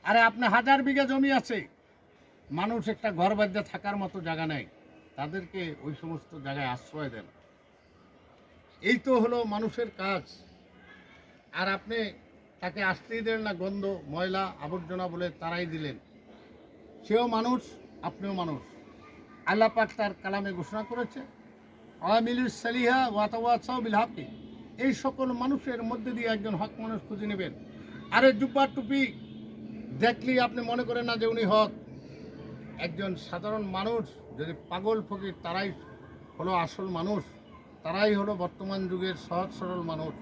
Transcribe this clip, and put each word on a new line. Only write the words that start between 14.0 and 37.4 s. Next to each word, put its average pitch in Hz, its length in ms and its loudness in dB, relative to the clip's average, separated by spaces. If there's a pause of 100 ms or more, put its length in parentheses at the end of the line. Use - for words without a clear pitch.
ময়লা, 185 540 -2
আবর্জনা 180 480 -4
বলে 175 220 -4
তাড়াই 175 360 -4
দিলেন। 156 320 -6 (1040)
সেও 233 220 4
মানুষ, 233 360 2 (400)
আপনিও 196 300 -6
মানুষ। 165 300 -4 (840)
আল্লাহ 214 220 6
পাক 220 280 4
তার 202 140 0 (120)
কালামে 196 300 -2
ঘোষণা 185 300 -6
করেছে, 240 380 -4 (800)
"আমিলুস 233 640 2
সালিহা 247 460 4
ওয়া 208 200 2
তাওয়াসাউ 233 520 2
বিল 220 140 0
হাক্কি।" 208 500 0 (400)
এই 269 80 6 (120)
সকল 262 240 0 (140)
মানুষের 262 380 0 (100)
মধ্যে 233 260 -4
দিয়ে 233 180 -2
একজন 208 260 -2
হক 214 120 -2 (120)
মানুষ 220 140 -4 (100)
খুঁজে 208 240 -6
নেবেন। 180 200 -4 (640)
আরে 254 120 10 (120)
জুব্বা 269 240 4 (100)
টুপি 269 280 2 (1000)
দেখলেই 240 440 4
আপনি 240 140 -4 (100)
মনে 240 180 0
করেন 240 220 -2
না 233 100 2
যে 220 120 2
উনি 226 200 2
হক। 214 180 6 (1160)
একজন 180 240 -4 (180)
সাধারণ 208 360 -4 (120)
মানুষ 220 260 0 (360)
যদি 160 140 -4 (180)
পাগল 202 280 0 (100)
ফকির, 196 260 -6 (100)
তারাই 185 260 -2 (640)
হলো 151 160 -2 (120)
আসল 190 220 -6 (120)
মানুষ, 190 240 -2 (640)